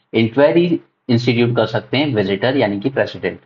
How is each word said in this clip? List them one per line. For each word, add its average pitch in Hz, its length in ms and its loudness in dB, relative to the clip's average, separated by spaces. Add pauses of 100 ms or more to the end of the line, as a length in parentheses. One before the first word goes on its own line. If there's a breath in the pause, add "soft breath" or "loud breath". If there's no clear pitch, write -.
(140)
inquiry 151 680 2 (280)
institute 120 460 2
कर 113 100 2
सकते 113 320 -4
हैं 143 180 -2
visitor 104 420 0
यानी 101 220 0
कि 104 100 -4
president, 95 560 -4